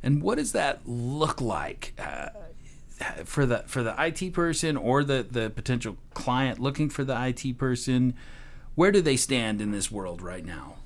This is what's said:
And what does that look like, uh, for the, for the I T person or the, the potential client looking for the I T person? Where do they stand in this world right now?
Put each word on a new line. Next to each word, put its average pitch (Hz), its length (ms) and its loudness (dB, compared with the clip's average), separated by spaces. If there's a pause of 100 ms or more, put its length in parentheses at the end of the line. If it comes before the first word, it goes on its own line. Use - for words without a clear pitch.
And 147 200 4
what 196 160 2
does 269 140 -2
that 147 340 2
look 131 540 0
like, 90 580 -4
uh, - 320 -8 (920)
for - 220 2
the, 120 200 4
for - 160 -2
the 113 180 0
I 160 100 2
T 185 200 -4
person 165 460 2
or 135 280 4
the, 135 240 0
the 113 220 0
potential 120 460 -2 (180)
client 127 440 0
looking 139 300 0
for 143 160 -2
the 131 120 0
I 127 160 0
T 127 200 -2
person? 127 600 2 (600)
Where 180 160 6
do 202 100 8
they 151 160 4
stand 117 440 2
in 107 100 0
this 101 200 -2
world 90 300 -6
right 90 240 -8
now? 73 420 -10